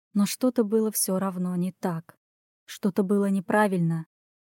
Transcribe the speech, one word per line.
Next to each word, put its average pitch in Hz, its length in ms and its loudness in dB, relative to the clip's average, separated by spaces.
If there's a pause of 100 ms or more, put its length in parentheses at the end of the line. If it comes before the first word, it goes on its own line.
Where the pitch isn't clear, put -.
(140)
Но 202 120 4
что-то 247 380 0
было 220 280 0
все 185 280 -2
равно 180 360 -4
не 180 160 -2
так. - 460 -6 (480)
Что-то - 380 -2
было 196 260 2
неправильно. 185 760 0 (440)